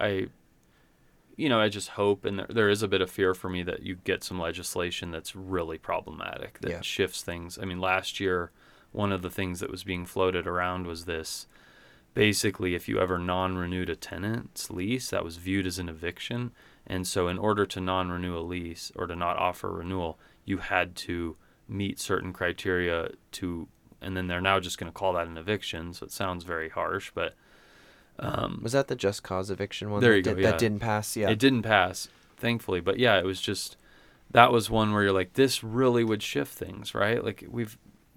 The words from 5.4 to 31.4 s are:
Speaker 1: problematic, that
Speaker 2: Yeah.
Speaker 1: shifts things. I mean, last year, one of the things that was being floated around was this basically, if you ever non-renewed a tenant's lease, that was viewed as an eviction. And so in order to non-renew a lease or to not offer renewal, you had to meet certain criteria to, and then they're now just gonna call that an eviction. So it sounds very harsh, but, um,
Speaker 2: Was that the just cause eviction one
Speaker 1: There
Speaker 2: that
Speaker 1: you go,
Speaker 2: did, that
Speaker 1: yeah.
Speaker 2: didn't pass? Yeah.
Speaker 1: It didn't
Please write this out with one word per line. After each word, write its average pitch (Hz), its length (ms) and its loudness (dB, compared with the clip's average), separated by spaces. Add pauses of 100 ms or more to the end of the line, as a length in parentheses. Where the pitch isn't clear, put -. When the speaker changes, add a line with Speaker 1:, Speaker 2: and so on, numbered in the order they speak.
Speaker 1:
problematic, 82 840 -8
that - 100 -4
Speaker 2:
Yeah. 85 120 -6
Speaker 1:
shifts - 400 -2
things. 87 380 -8
I 101 40 -6
mean, 90 160 -6
last 92 400 0
year, 90 320 0 (400)
one 104 180 0
of 95 120 0
the 90 80 -4
things 90 280 -4
that 95 120 -6
was 92 140 -10
being 90 220 -4
floated 92 400 0
around 90 400 -2
was 85 180 -8
this 82 440 -8 (640)
basically, 98 600 2
if 87 140 -4
you 107 100 0
ever 92 200 2
non-renewed 90 720 -2
a 82 80 -4
tenant's 104 760 -6
lease, 113 400 -4
that 92 140 -2
was 82 120 -10
viewed 92 300 0
as 87 120 -4
an 90 100 -4
eviction. 90 640 -6 (340)
And 92 200 -4
so 90 220 0
in 90 100 -2
order 101 280 2
to - 140 -6
non-renew 90 560 -2
a 82 40 -4
lease 85 560 -8
or 90 100 -4
to 85 80 -6
not 87 220 -2
offer 90 340 -2
renewal, 87 480 -6 (260)
you 98 140 -2
had 90 380 0
to 85 400 -6 (320)
meet 98 320 -4
certain 92 320 -2
criteria 87 800 0 (220)
to, 87 360 -6 (320)
and 95 160 -6
then 92 100 -2
they're 90 140 -2
now 95 180 4
just 90 180 -4
gonna 82 140 -8
call 92 220 0
that 85 160 0
an 82 80 -12
eviction. 85 580 -4
So - 120 -14
it - 40 -12
sounds 90 320 -4
very 82 260 -4
harsh, 87 460 -4
but, 85 200 -4 (840)
um, - 440 -2
Speaker 2:
Was 117 100 -4
that 139 160 2
the 131 80 -4
just 101 260 0
cause 95 280 -4
eviction 98 400 -6
one 104 100 0
Speaker 1:
There 120 100 8
Speaker 2:
that 107 60 10
Speaker 1:
you 95 60 6
go, 101 120 2
Speaker 2:
did, 92 100 2
that 90 100 6
Speaker 1:
yeah. 82 40 0
Speaker 2:
didn't 107 220 2
pass? 107 360 -2
Yeah. 104 140 2
Speaker 1:
It 107 80 2
didn't 127 240 6